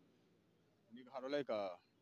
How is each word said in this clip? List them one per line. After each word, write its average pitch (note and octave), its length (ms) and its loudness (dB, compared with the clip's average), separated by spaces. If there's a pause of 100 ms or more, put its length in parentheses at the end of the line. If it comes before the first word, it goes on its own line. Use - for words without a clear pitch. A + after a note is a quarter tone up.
(920)
Ndiiki B2 180 -16
xar B2+ 140 -4
o C3 40 0
layka, C3+ 280 2 (460)